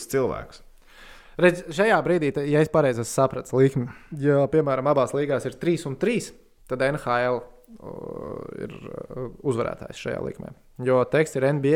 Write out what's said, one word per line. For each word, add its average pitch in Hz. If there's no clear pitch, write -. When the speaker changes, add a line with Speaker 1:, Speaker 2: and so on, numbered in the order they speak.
Speaker 1:
cilvēkus. 113
Speaker 2:
Redz, 175
šajā 190
brīdī, 165
te, 147
ja 147
es 151
pareizi 131
esmu 117
sapratis 127
likmi, 135
ja, 139
piemēram, 143
abās 135
līgās 139
ir 123
trīs 165
un 135
trīs, 202
tad 131
N 139
H 123
L, 123
o, -
ir, -
o, -
uzvarētājs -
šajā -
likmē. -
Jo 127
teksts 151
ir: 131
"N 143
B 139